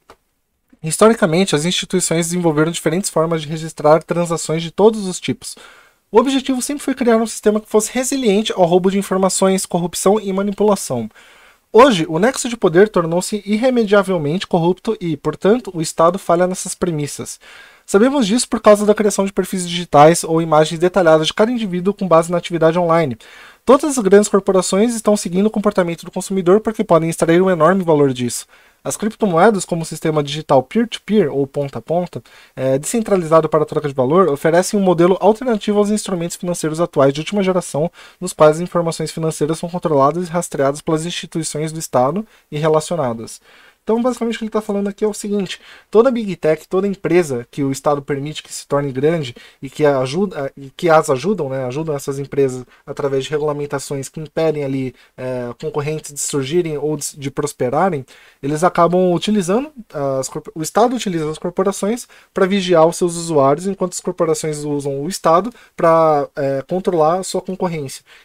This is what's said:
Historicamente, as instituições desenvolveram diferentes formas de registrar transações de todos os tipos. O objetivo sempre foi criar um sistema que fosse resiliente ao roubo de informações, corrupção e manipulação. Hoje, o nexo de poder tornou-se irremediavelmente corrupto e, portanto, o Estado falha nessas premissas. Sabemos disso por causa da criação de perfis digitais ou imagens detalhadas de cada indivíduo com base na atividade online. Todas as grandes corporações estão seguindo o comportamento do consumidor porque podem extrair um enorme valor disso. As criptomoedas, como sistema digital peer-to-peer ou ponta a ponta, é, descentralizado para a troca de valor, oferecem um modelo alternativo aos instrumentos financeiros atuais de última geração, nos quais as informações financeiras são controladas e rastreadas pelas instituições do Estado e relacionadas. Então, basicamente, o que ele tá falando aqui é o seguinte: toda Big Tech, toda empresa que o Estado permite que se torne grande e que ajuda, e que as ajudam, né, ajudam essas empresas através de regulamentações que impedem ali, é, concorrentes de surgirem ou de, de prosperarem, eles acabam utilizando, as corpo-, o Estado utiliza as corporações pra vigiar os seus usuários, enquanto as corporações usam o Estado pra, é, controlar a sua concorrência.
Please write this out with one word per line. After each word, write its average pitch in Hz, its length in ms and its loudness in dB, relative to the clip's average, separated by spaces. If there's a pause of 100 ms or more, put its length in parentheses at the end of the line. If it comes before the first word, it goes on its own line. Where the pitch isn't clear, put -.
(840)
Historicamente, 190 720 2
as 147 100 -2
instituições 170 640 -2
desenvolveram 165 440 0
diferentes 170 380 -2
formas 165 320 -2
de 147 60 -12
registrar 160 560 2
transações 165 580 -4
de 165 80 -8
todos 208 380 2
os 180 120 -8
tipos. - 360 -8 (560)
O 208 80 6
objetivo 262 420 0
sempre 285 220 -8
foi 277 100 -4
criar 233 240 2
um 226 80 0
sistema 214 340 -2
que 214 100 -10
fosse 214 220 0
resiliente 247 640 0
ao 185 120 4
roubo 180 260 2
de 196 80 0
informações, 190 680 0
corrupção 185 540 0
e 196 120 -6
manipulação. 196 760 -2 (640)
Hoje, 220 340 6
o 160 120 -4
nexo 247 280 0
de 233 80 -6
poder 185 320 4
tornou-se 180 580 -2
irremediavelmente 196 1000 0
corrupto 185 560 0
e, 165 160 -4
portanto, 190 560 -2
o 160 80 -6
Estado 165 380 2
falha 175 260 2
nessas 185 300 -6
premissas. 151 640 -6 (460)
Sabemos 247 420 2
disso 233 220 0
por 226 100 -2
causa 208 260 6
da 208 80 4
criação 202 300 0
de 196 80 -4
perfis 185 360 -4
digitais 170 540 4
ou 165 200 0
imagens 156 360 2
detalhadas 160 500 4
de - 60 -4
cada 220 160 2
indivíduo 196 440 -2
com 196 120 -6
base 165 240 4
na 175 80 -2
atividade 165 400 0
online. 165 400 2 (460)
Todas 277 340 4
as 240 60 -2
grandes 202 240 6
corporações 196 640 2
estão 208 220 0
seguindo 190 300 -2
o 220 40 2
comportamento 196 540 -2
do 175 80 -16
consumidor 190 480 2
porque 220 240 -4
podem 165 260 4
extrair 165 320 2
um 190 80 4
enorme 180 360 4
valor 147 260 4
disso. 123 340 -6 (380)
As 131 140 -6
criptomoedas, 202 680 2
como 165 220 -4
sistema 156 360 -2
digital 143 420 0
peer-to-peer 208 680 0
ou 135 160 -2
ponta 139 320 -6
a - 20 -8
ponta, 165 400 -4 (340)
é, 131 220 0
descentralizado 160 680 2
para 151 160 2
a - 20 0
troca 151 220 -4
de 139 60 -4
valor, 147 360 2
oferecem 170 480 0
um 196 60 2
modelo 175 380 4
alternativo 220 560 0
aos 208 120 2
instrumentos 185 460 -4
financeiros 165 460 -4
atuais 143 320 2
de 147 80 -6
última 202 200 -4
geração, 175 480 -2 (300)
nos 180 140 -8
quais 156 240 6
as 170 40 -6
informações 165 500 -4
financeiras 160 480 -4
são 175 100 -10
controladas 165 580 0
e 156 40 -14
rastreadas 147 500 -2
pelas 160 240 -4
instituições 160 640 -8
do 160 80 -12
Estado 151 480 -2 (240)
e 151 60 -8
relacionadas. 151 840 -2 (460)
Então, 226 140 0
basicamente, 233 340 -2
o - 40 -12
que - 40 -8
ele 220 80 -8
tá 220 80 -2
falando 202 300 -4
aqui 208 160 -4
é - 20 0
o 208 60 -2
seguinte: 202 480 -6 (280)
toda 240 220 4
Big 220 240 -4
Tech, 156 320 -2
toda 190 180 -2
empresa 160 640 -2
que 147 140 -6
o 135 80 -2
Estado 147 300 -2
permite 143 420 -8
que - 80 -20
se - 160 -14
torne 143 240 -2
grande 139 420 -2 (280)
e 135 80 -14
que - 160 -2
ajuda, 143 720 -2
e 139 140 -16
que - 180 -4
as 156 200 4
ajudam, 151 380 -2
né, 131 200 -6
ajudam 147 280 -6
essas 139 240 -8
empresas 135 460 -2 (200)
através 139 380 -4
de 135 60 -10
regulamentações 143 800 -4
que - 100 -14
impedem 156 460 -2
ali, 135 280 -4 (220)
é, 127 460 -8
concorrentes 151 520 -6
de 143 60 -12
surgirem 151 580 -2
ou 151 200 -2
de, - 200 -10
de 139 140 -8
prosperarem, 147 720 -2 (380)
eles 151 180 -2
acabam 180 520 2
utilizando, 208 580 0 (480)
as 131 80 -6
corpo-, - 260 -12
o 160 80 -10
Estado 226 320 2
utiliza 165 380 -4
as 156 60 -10
corporações 196 720 -4 (240)
pra 190 120 2
vigiar 180 400 4
os 170 120 0
seus 170 180 -2
usuários, 165 520 2
enquanto 190 260 -4
as - 80 -10
corporações 160 640 -4
usam 143 360 -4
o 147 60 -6
Estado 185 420 2 (280)
pra, 160 580 4
é, 139 320 -2
controlar 180 520 0
a 190 40 -8
sua 185 180 -6
concorrência. 175 640 -8 (220)